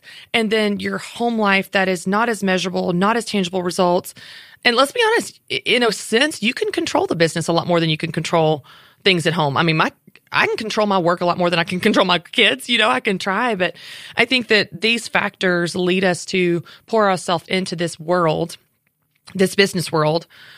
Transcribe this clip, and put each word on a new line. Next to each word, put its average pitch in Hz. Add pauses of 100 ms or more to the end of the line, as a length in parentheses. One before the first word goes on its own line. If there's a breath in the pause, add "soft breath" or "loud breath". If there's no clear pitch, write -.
(320 loud breath)
and 226
then 208
your 196
home 233
life 196
that 190
is 185
not 214
as 202
measurable, 185
not 202
as 220
tangible 185
results. 175 (500 loud breath)
And 247
let's 523
be 494
honest, - (100)
i-, 127 (100)
in 240
a 226
sense, -
you 240
can 427
control 349
the -
business 165
a 170
lot 170
more 170
than 165
you 156
can 165
control 160 (400 loud breath)
things 180
at 160
home. 143
I 160
mean, 160
my, 208 (400)
I -
can 427
control 214
my 196
work 175
a 180
lot 175
more 175
than 175
I 170
can 180
control 214
my 180
kids. 247
You 240
know, 214
I 254
can 202
try, 214
but 180 (400 loud breath)
I 233
think 247
that 208
these 226
factors 180
lead 185
us 180
to 175 (220 loud breath)
pour 214
ourselves 175
into 185
this 165
world, 165 (800)
this 185
business 190
world, 156 (320 loud breath)